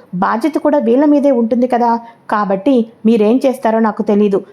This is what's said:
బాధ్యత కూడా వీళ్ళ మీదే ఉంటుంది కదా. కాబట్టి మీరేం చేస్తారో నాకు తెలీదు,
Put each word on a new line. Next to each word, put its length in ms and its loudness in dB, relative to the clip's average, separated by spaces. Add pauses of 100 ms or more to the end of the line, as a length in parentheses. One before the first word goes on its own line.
(160)
బాధ్యత 420 -2
కూడా 200 0
వీళ్ళ 280 2
మీదే 260 2
ఉంటుంది 420 0
కదా. 180 0 (380)
కాబట్టి 460 -2 (300)
మీరేం 400 2
చేస్తారో 420 0
నాకు 160 -4
తెలీదు, 380 0 (120)